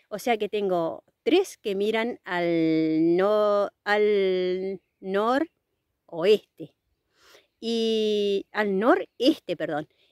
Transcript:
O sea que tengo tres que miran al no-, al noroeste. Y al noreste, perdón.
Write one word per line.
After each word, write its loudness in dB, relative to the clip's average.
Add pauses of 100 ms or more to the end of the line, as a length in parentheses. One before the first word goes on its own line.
O -10
sea 0
que -4
tengo -2 (220)
tres 2
que -6
miran -2
al 2
no-, 2 (140)
al 0 (200)
noroeste. -4 (920)
Y 0
al -2
noreste, 0
perdón. -4 (260)